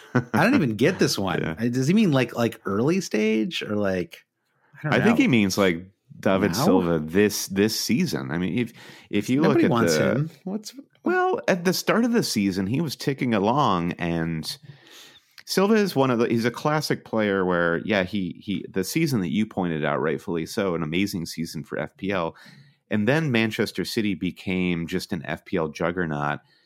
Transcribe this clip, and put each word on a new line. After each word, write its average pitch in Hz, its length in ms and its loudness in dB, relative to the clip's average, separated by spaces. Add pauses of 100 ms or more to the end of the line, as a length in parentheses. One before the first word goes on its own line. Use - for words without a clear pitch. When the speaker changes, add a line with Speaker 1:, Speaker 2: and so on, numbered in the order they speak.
(140)
Speaker 1:
I 123 300 2
don't 247 100 4
even 135 220 2
get 156 240 2
this 139 180 0
Speaker 2:
<laughs> - 0 -
Speaker 1:
one. 95 240 -2
Speaker 2:
Yeah. 80 160 -4
Speaker 1:
I, 113 100 0
does 127 200 0
he 180 60 4
mean, 208 180 4
like, 127 240 2
like, 117 280 0
early 131 360 0
stage 110 600 -2
or, - 140 -6
like, 95 500 -2 (540)
I - 60 -20
don't 151 100 0
Speaker 2:
I - 100 4
think 226 140 4
Speaker 1:
know. 294 40 6
Speaker 2:
he 254 60 4
means, 104 300 4
like, 92 260 4 (360)
David 95 320 2
Speaker 1:
Now? 107 120 -2
Speaker 2:
Silva 87 360 4
this, 95 480 2
this 101 300 0
season. 95 520 -2
I 80 80 -2
mean, 90 180 -2
if, 120 160 -2 (380)
if 101 180 -2
you 131 120 2
Speaker 1:
Nobody 254 220 4
Speaker 2:
look - 20 4
at 208 80 4
Speaker 1:
wants 85 260 2
Speaker 2:
the 69 140 2
Speaker 1:
him. 156 180 -2 (140)
What's 202 300 -8 (280)
Speaker 2:
Well, 370 460 0
at 175 160 0
the 185 80 2
start 196 320 0
of 240 80 0
the 226 100 2
season, 98 460 0
he 131 120 -2
was 156 140 -6
ticking 135 400 -2
along, 101 600 2
and 82 640 -4 (880)
Silva 202 300 2
is 208 220 2
one 135 160 4
of 113 80 2
the, 117 80 2
he's 117 160 0
a 120 80 2
classic 151 520 -2
player 101 400 0
where, 87 400 2
yeah, 98 200 2
he, 92 360 -6
he, 95 300 -6
the 95 140 -2
season 147 380 0
that 80 100 -4
you 104 120 0
pointed 85 400 -4
out, 73 160 0
rightfully 80 460 -4
so, 95 300 -2
an 82 80 -4
amazing 90 420 -4
season 80 380 -10
for - 160 -10
F 76 160 -10
P 98 160 -6
L. 85 240 -4 (560)
And 104 140 0
then 151 240 0
Manchester 110 540 -2
City 104 300 -2
became 90 760 -4
just 90 240 -6
an 82 120 -6
F 82 200 -8
P - 120 -6
L 82 120 0
juggernaut, 76 720 -4 (240)